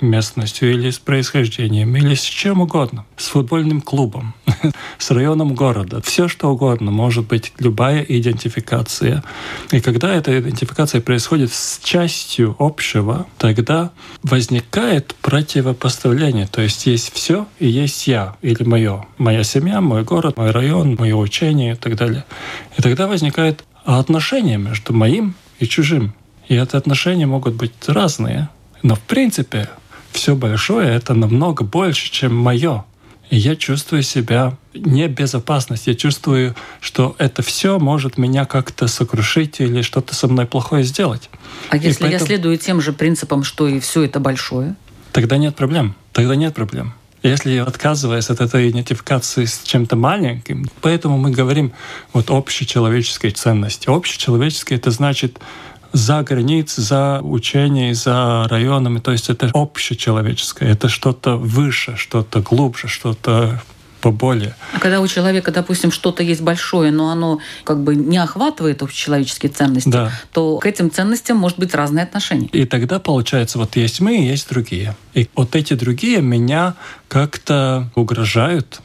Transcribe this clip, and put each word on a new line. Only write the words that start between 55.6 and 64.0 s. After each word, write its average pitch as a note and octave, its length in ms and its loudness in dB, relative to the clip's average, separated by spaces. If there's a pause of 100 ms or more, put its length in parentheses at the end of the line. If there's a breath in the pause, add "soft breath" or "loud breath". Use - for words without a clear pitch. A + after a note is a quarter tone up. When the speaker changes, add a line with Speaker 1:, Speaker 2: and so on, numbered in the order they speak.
Speaker 1:
за C#3 300 4
границ, C#3 540 0
за C#3 460 0
учение, C#3 720 0
за A#2+ 540 0
районами. B2 520 0
То B2+ 120 -2
есть A#2 160 -2
это A#2+ 240 0
общечеловеческое, A#2 1200 -2
это G#2+ 180 4
что-то B2 480 -2
выше, A#2+ 600 0
что-то A2 440 -2
глубже, A#2+ 480 0
что-то A#2 720 0 (400)